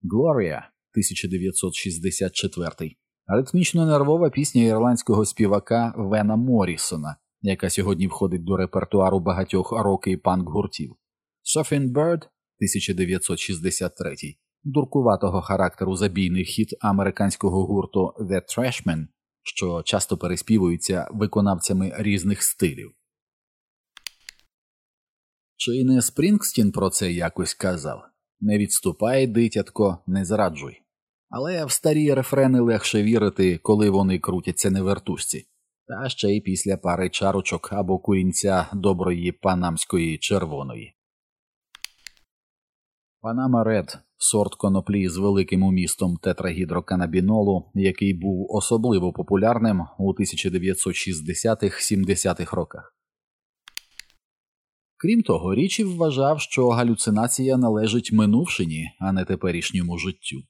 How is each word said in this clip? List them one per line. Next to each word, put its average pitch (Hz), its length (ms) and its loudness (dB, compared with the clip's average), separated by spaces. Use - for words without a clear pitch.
Глорія, 104 680 0
тисяча 98 340 -2
дев'ятсот 90 460 -4
шістдесят 90 600 -4
четвертий, 85 640 -6
ритмічно-нервова 156 1000 2
пісня 139 320 2
ірландського 113 640 4
співака 113 720 0
Вена 107 380 2
Моррісона, 90 840 0
яка 95 280 0
сьогодні 98 380 0
входить 87 360 -2
до 95 140 0
репертуару 95 600 2
багатьох 92 520 -2
рок- 101 360 0
і 92 100 0
панк-гуртів. 90 760 -2
Sofin 143 360 -2
Bird, 156 280 0
тисяча 101 340 -2
дев'ятсот 90 460 -2
шістдесят 90 560 -4
третій, - 440 -10
дуркуватого 123 760 0
характеру 95 540 -2
забійний 92 500 0
хіт - 240 -4
американського 98 840 0
гурту 95 540 -2
"The 95 220 -2
Trashmen", 92 500 -2
що 87 440 -4
часто - 320 0
переспівується 90 960 0
виконавцями 98 840 0
різних 101 460 0
стилів. - 480 -2
Чи 123 260 -2
не 127 180 4
Спрінгстін 147 720 2
про 95 180 0
це 90 220 0
якось 87 420 -2
казав? 82 480 -4
"Не 104 180 2
відступай, 107 680 0
дитятко, 107 800 0
не 95 180 0
зраджуй". 85 520 -2
Але 156 360 -4
в 131 60 -4
старі 151 420 2
рефрени 131 460 4
легше 113 440 2
вірити, 101 540 4
коли 104 320 4
вони 95 300 2
крутяться 92 520 -2
на 95 100 0
вертушці. 95 640 -4
Та 127 220 -8
ще - 200 -2
й 104 120 2
після 95 360 -2
пари 90 320 -2
чарочок 98 640 -2
або 95 260 0
курінця 92 720 2
доброї 90 580 0
панамської 87 840 -2
червоної. 110 800 -6
"Панама 120 420 2
Ред" 107 360 0
Сорт 104 320 2
коноплі 95 540 0
з 85 80 -6
великим 98 460 2
умістом 92 540 0
тетрагідроканабінолу, 90 1600 0
який 98 400 2
був 92 360 -2
особливо 107 640 0
популярним 104 680 2
у 95 140 0
тисяча - 360 -2
дев'ятсот 90 460 -2
шістдесятих-сімдесятих 92 1600 -2
роках. - 420 -8
Крім 226 240 2
того, 92 340 0
Річі 185 280 0
вважав, 156 580 0
що 127 280 0
галюцинація 120 880 0
належить 113 540 0
минувшині, 104 760 2
а 95 120 -2
не 92 140 0
теперішньому 87 720 -2
життю. 92 400 -8